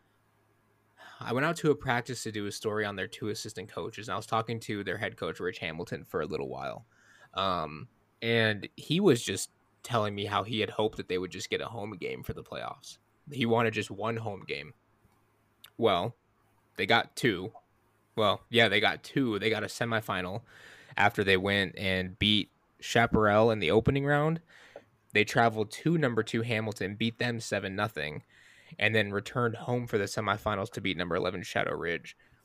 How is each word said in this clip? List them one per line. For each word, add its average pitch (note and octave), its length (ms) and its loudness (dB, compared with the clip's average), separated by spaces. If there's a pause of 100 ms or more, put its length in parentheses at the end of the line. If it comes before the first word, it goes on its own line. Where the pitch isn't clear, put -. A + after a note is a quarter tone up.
(1200)
I A#2 140 -6
went C3 120 0
out E3 120 -2
to D3+ 140 4
a C3 40 2
practice A#2+ 480 -2
to A2 80 -6
do G#2 140 -6
a G2+ 60 -6
story G#2+ 340 -2
on G2+ 100 -4
their F#2+ 120 -4
two - 220 -8
assistant F#2+ 420 -8
coaches, G#2 360 -8
and F#2 60 -4
I F#2+ 40 -2
was G#2+ 100 -8
talking A2+ 340 -2
to G#2 220 -6
their F#2+ 140 -4
head G2+ 200 -6
coach, E2 220 -6
Rich F2+ 200 -4
Hamilton, E2 440 -8
for F2 180 -4
a D2+ 60 -2
little C#2+ 200 -4
while. B1+ 380 -8 (480)
Um, F2 540 -2 (340)
and A2 540 0
he D#3 240 -2
was D3+ 240 6
just - 260 -4 (340)
telling G#2+ 300 0
me G2+ 120 -4
how G2+ 180 0
he A2 160 -4
had G2+ 100 0
hoped - 280 -2
that G2 100 -10
they F#2 100 -2
would F2+ 140 -4
just F#2 180 -10
get F#2 120 -2
a C#2 40 -8
home G#2+ 340 -10
game B1+ 220 -8
for - 120 -10
the - 100 -14
playoffs. - 540 -12 (340)
He B2+ 140 -2
wanted A2+ 280 4
just G#2+ 160 -2
one A2 280 -4
home G#2 300 -6
game. D2 260 -8 (1040)
Well, G#2 380 2 (600)
they G2+ 100 -2
got A2+ 300 2
two. F#2+ 360 0 (640)
Well, G#2 340 4
yeah, A#2 180 6
they G2+ 120 2
got G2 240 2
two. A#2 360 0
They G#2+ 100 0
got G#2+ 140 0
a G2+ 40 -4
semifinal G#2+ 720 -2 (540)
after G#2 280 4
they F#2+ 140 6
went G2 400 2
and F#2 420 -2
beat G#2 320 4 (280)
Chaparral A2+ 680 4
in A2 80 2
the E2 140 2
opening C#3 340 4
round. D3 340 2 (720)
They G#2+ 100 6
traveled A2 480 2
to E3 260 0
number A#2+ 240 2
two A2+ 220 -2
Hamilton, G#2+ 500 -2
beat A2+ 240 -2
them A#2+ 220 -2
seven G2 360 -4
nothing, G2 460 -4 (560)
and G#2+ 160 2
then G#2 180 2
returned A2 440 0
home B2 320 -2
for A2 100 0
the G2 60 2
semifinals G#2 680 0
to A2+ 100 -10
beat F#2+ 160 -2
number F2 180 -2
eleven F2+ 260 0
Shadow - 320 -2
Ridge. D#2+ 440 -6 (280)